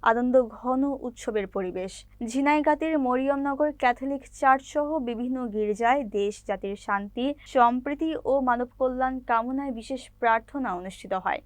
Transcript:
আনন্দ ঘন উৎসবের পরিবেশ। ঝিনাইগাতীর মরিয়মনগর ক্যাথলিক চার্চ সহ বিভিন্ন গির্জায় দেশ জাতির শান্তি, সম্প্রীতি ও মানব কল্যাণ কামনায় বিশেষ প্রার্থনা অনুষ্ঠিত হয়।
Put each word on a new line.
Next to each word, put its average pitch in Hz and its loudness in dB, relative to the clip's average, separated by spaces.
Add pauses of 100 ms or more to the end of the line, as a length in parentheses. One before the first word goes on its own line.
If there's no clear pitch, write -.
(120)
আনন্দ 247 2 (220)
ঘন 262 0 (260)
উৎসবের 220 -4
পরিবেশ। 185 -4 (400)
ঝিনাইগাতীর 302 2 (120)
মরিয়মনগর 277 2 (120)
ক্যাথলিক 269 0 (160)
চার্চ 269 6 (100)
সহ 294 0 (220)
বিভিন্ন 247 -4 (180)
গির্জায় 220 2 (160)
দেশ 202 0 (160)
জাতির 196 -4 (100)
শান্তি, 202 -2 (300)
সম্প্রীতি 254 2 (220)
ও - 4 (160)
মানব 240 0 (100)
কল্যাণ 262 0 (140)
কামনায় 254 -2
বিশেষ 254 -8 (200)
প্রার্থনা 226 0 (100)
অনুষ্ঠিত 190 -10 (120)
হয়। - -2